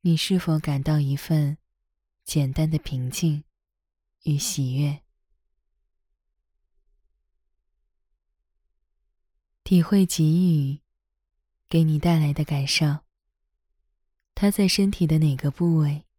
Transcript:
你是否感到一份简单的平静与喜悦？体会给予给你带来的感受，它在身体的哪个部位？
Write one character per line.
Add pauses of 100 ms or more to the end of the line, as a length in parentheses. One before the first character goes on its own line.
你
是
否
感
到
一
份 (640)
简
单
的
平
静 (800)
与
喜
悦？ (4000)
体
会
给 (320)
予 (880)
给
你
带
来
的
感
受， (1400)
它
在
身
体
的
哪
个
部
位？ (120)